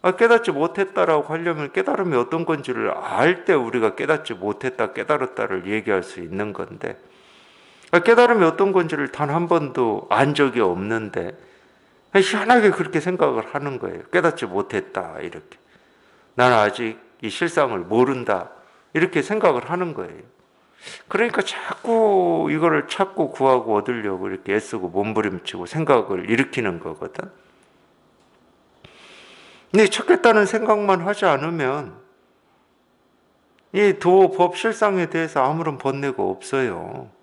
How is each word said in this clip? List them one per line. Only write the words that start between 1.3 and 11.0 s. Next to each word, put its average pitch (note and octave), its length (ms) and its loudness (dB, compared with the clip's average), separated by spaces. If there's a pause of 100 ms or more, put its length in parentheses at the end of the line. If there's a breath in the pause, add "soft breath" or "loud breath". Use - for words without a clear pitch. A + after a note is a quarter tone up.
하려면 D#3+ 400 -4
깨달음이 F#3 440 0
어떤 D#3+ 280 0
건지를 C3 460 -4
알 D#3 540 0
때 F#3 100 2
우리가 A2+ 400 0
깨닫지 C#3+ 400 -2
못했다, G#2 580 -4
깨달았다를 G#2+ 760 -4
얘기할 G#2 340 -2
수 - 180 -14
있는 F#2+ 320 -8
건데, - 460 -10 (960 soft breath)
아, F3 80 4
깨달음이 A#3 440 6
어떤 G3 280 2
건지를 D#3+ 360 0
단 C#3+ 220 -4
한 E3+ 180 -2
번도 B2+ 600 0
안 C#3 240 2
적이 C3 260 2
없는데 G2 800 -2 (760 soft breath)